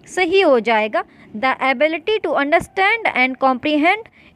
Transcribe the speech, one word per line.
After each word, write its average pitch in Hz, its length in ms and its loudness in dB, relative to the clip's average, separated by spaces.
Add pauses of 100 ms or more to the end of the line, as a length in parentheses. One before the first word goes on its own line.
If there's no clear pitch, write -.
सही 370 340 0
हो 285 180 4
जाएगा, 220 440 0 (340)
"The 262 220 -2
ability 311 680 0
to 311 100 -2
understand 370 840 0
and 262 180 0
comprehend 302 680 0 (320)